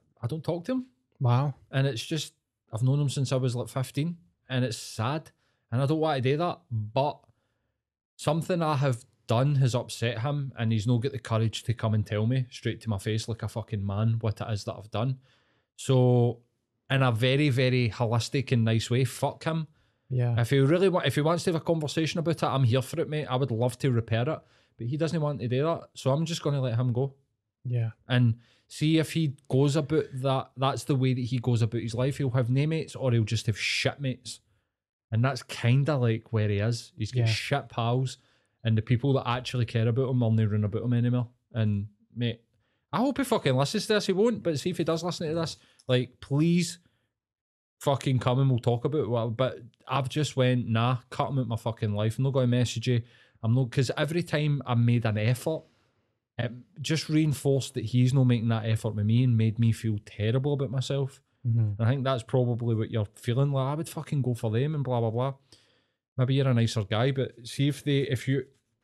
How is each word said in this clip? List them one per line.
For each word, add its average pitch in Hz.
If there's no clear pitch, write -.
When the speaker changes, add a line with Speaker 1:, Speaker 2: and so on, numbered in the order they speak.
Speaker 1:
I 120
don't 156
talk 170
to 254
him. 254
Speaker 2:
Wow. 131
Speaker 1:
And 135
it's 120
just, -
I've 110
known 135
him 143
since 131
I 135
was, 127
like, 113
fifteen, 143
and 127
it's 120
sad, 135
and 123
I 139
don't 156
want 151
to 127
do 143
that, 170
but 110
something 165
I 156
have 131
done 131
has 131
upset 117
him, 143
and 113
he's 107
not 123
got 110
the 104
courage 110
to 110
come 110
and 107
tell 107
me 127
straight -
to 113
my 101
face 110
like 110
a 107
fucking 104
man 110
what 110
it -
is 104
that 110
I've 101
done. 131
So, 123
in 135
a 127
very, 127
very 127
holistic 120
and 117
nice 113
way, 123
fuck -
him. 160
Speaker 2:
Yeah. 123
Speaker 1:
If 117
he 139
really 170
wa-, 180
if 139
he 151
wants 165
to 185
have 160
a -
conversation 160
about 160
it, -
I'm 135
here 127
for 151
it, 156
mate. 151
I 123
would 131
love 120
to 139
repair 117
it, 160
but 117
he 143
doesn't 160
want 147
to 120
do 123
that, 160
so -
I'm 160
just 165
gonna 143
let 120
him 123
go. 135
Speaker 2:
Yeah. 120
Speaker 1:
And 120
see 160
if 156
he 160
goes 139
about 151
that, 131
that's 127
the 151
way 131
that 127
he 123
goes 117
about 117
his 113
life. 131
He'll 139
have 123
no 135
mates, 160
or 131
he'll 117
just 110
have 110
shit -
mates. -
And 113
that's 131
kinda, 139
like, 113
where 107
he 101
is. 113
He's 107
got 123
Speaker 2:
Yeah. 113
Speaker 1:
shit 131
pals, 123
and 113
the 107
people 127
that 131
actually 123
care 113
about 120
him 127
will 113
not 110
run 107
about 104
him 123
anymore. 120
And, 107
mate, 117
I 151
hope 254
he 277
fucking 180
listens 139
to 220
this. 202
He 196
won't, 214
but 160
see 185
if 170
he 170
does 160
listen 170
to 147
this, 165
like, 127
please 170
fucking 135
come 127
and 135
we'll 127
talk 120
about 123
it. 110
But 87
I've 131
just 151
went, 127
"Nah, 117
cut 123
him 139
out 120
my 113
fucking 110
life. 107
I'm 135
not 135
gonna 127
message 120
you. 120
I'm 113
not," 127
'cause 127
every 156
time 147
I 123
made 120
an 107
effort, 127
it 120
just 151
reinforced 147
that 123
he's 123
not 135
making 120
that 113
effort 110
with 104
me 117
and 123
made 110
me 113
feel 110
terrible 127
about 135
myself. 139
Speaker 2:
Mm-hmm. 117
Speaker 1:
And 104
I 113
think 135
that's 131
probably 120
what 107
you're 110
feeling. 135
Like, 135
"I -
would 160
fucking 151
go 123
for 113
them," 139
and 139
blah, 127
blah, 113
blah. 127
Maybe 127
you're 135
a 127
nicer 117
guy, 113
but 131
see 139
if 143
they, 139
if 123
you, 135